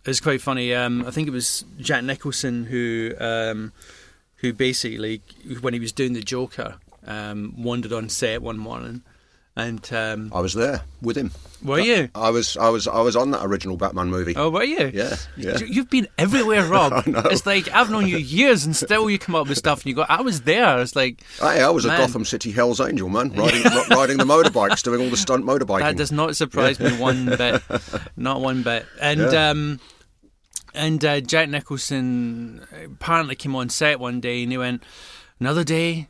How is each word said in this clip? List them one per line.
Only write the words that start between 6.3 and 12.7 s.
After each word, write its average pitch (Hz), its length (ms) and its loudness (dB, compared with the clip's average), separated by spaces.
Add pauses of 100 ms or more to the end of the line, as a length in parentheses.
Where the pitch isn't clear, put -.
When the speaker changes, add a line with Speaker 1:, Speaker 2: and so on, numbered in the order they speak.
Speaker 1:
um, 104 520 -10
wandered 120 340 -4
on 113 160 -6
set 117 320 -2
one 117 180 -8
morning. 120 440 -10 (520)
And, 113 380 -8
um, 110 400 -4
Speaker 2:
I 90 80 -2
was 92 140 -2
there 123 280 0 (200)
with 117 160 -2
him. - 140 -2 (320)
Speaker 1:
Were 139 160 0
Speaker 2:
I, - 20 2
Speaker 1:
you? 208 320 2
Speaker 2:
I 110 160 2
was, 117 260 0
I 113 120 4
was, 113 180 2